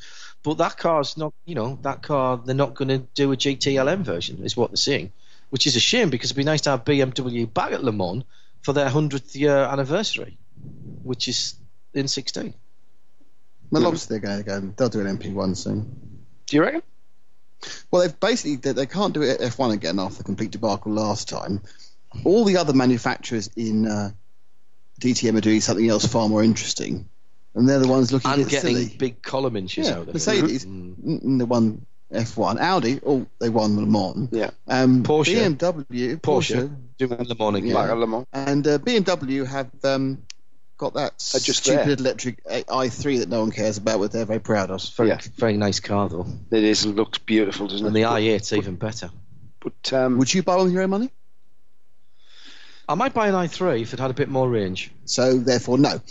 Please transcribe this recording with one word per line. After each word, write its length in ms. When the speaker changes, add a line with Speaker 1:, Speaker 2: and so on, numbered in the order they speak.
Speaker 1:
But 160
that 180
car's 400
not, 160
you 120
know, 260
that 220
car, 340
they're 180
not 200
gonna 240
do 320
a 40
G 220
T 200
L 120
M 160
version, 400
is 100
what 140
they're 80
saying, 340
which 160
is 100
a 40
shame 320
because 180
it'd 80
be 60
nice 180
to 80
have 160
B 160
M 80
W 380
back 240
at 120
Le 80
Mans 320
for 120
their 160
hundredth 460
year 220
anniversary, 800
which 240
is 280
in 120
sixteen. 460
Speaker 2:
Well, 100
Speaker 3:
Hmm. 60
Speaker 2:
obviously 300
they're 260
gonna 0
go, 160
they'll 120
do 120
an 60
M 100
P 140
one 240
soon. 680
Speaker 3:
Do 80
you 80
reckon? 180
Speaker 2:
Well, 100
they've 180
basically, 360
they, 160
they 140
can't 280
do 100
it 60
at 120
F 180
one 120
again 280
after 200
the 40
complete 280
debacle 420
last 340
time. 340
All 220
the 120
other 160
manufacturers 840
in, 300
uh, 240
D 140
T 140
M 100
are 40
doing 200
something 280
else 160
far 220
more 160
interesting, 640
and 160
they're 100
the 80
ones 240
looking 200
Speaker 1:
And 100
Speaker 2:
a 40
bit 60
Speaker 1:
getting 240
Speaker 2:
silly. 220
Speaker 1:
big 240
column 340
inches 320
Speaker 2:
Yeah, 100
Speaker 1:
out 60
of 60
it. 60
Speaker 2:
Mercedes, 500
Speaker 1:
Mm. 300
Speaker 2:
n-, 180
n-, 140
the 80
one 400
F 260
one. 200
Audi, 480
oh, 200
they 100
won 280
Le 80
Mans. 460
Speaker 3:
Yeah. 180
Speaker 2:
Um, 360
Speaker 1:
Porsche. 320
Speaker 2:
B 40
M 160
W, 600
Speaker 1:
Porsche. 380
Speaker 2:
Porsche, 200
Speaker 1:
Doing 260
Le 120
Mans 220
again. 120
Speaker 2:
yeah. 60
Speaker 3:
Back 160
at 60
Le 100
Mans. 260
Speaker 2:
And, 340
uh, 120
B 180
M 60
W 420
have, 240
um, 320
got 180
that 160
Speaker 3:
Are 60
just 240
Speaker 2:
stupid 240
Speaker 3:
there. 100
Speaker 2:
electric 440
I 200
three 300
that 100
no 120
one 100
cares 260
about, 220
but 120
they're 140
very 140
proud 320
of. 100
Speaker 1:
Very, 140
Speaker 3:
Yeah. 100
Speaker 1:
very 200
nice 240
car, 280
though. 160
Speaker 3:
It 140
is, 200
looks 340
beautiful, 480
doesn't 180
Speaker 1:
And 100
Speaker 3:
it? 40
Speaker 1:
the 60
Speaker 3:
But, 80
Speaker 1:
I 60
eight's 300
Speaker 3:
but, 100
Speaker 1:
even 160
better. 360
Speaker 3:
but, 320
um, 240
Speaker 2:
Would 160
you 100
buy 140
one 80
with 80
your 100
own 60
money? 200
Speaker 1:
I 80
might 180
buy 140
an 80
I 100
three 380
if 100
it 60
had 100
a 60
bit 140
more 200
range. 400
Speaker 2:
So, 320
therefore, 400
no. 320